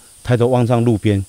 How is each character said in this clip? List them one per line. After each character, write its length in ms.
抬 140
头 100
望 200
上 160
路 140
边， 320